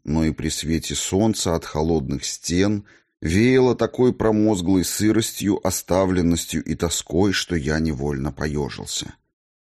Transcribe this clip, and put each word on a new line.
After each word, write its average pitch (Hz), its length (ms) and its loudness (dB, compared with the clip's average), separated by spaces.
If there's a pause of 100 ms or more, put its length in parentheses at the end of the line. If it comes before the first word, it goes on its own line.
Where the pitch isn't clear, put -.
но 80 200 0
и 78 80 2
при 76 180 -4
свете 76 440 -4
солнца 95 640 0
от 80 100 -4
холодных 76 580 -2
стен 101 600 -2 (360)
веяло 120 540 4
такой 120 380 2
промозглой 107 720 2
сыростью, 104 800 0
оставленностью 90 960 0
и 80 120 -4
тоской, 87 580 0
что - 220 -4
я 78 240 -2
невольно 71 520 -2
поёжился. 71 840 -6 (480)